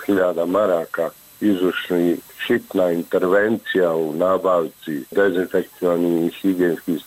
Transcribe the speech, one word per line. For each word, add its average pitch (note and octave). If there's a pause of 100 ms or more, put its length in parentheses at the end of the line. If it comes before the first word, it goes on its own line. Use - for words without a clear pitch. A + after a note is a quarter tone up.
hiljada F2+
maraka F2 (320)
izvrši F2+ (300)
hitna G2
intervencija F#2
u D#2+
nabavci F2
dezinfekcionih F2
i -
higijenskih F2